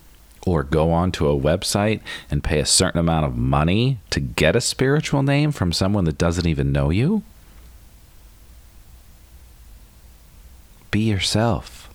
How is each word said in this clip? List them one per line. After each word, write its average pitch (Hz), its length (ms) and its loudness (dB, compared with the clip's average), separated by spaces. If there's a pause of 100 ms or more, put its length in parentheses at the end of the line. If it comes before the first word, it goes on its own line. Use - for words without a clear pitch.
(460)
Or 85 160 2
go 78 300 2
onto 85 360 0
a 73 80 2
website 95 680 0 (280)
and 73 140 -2
pay 76 160 0
a 71 80 -2
certain - 320 2
amount 82 260 2
of 65 100 -4
money 82 640 0 (140)
to - 80 -2
get 76 360 2
a 120 60 2
spiritual 139 640 0
name 143 280 2
from 90 220 -2
someone 98 300 0
that 78 160 -2
doesn't 85 260 0
even 69 260 0
know 71 200 2
you? 156 320 0 (3750)
Be 101 80 0
yourself, 107 960 -2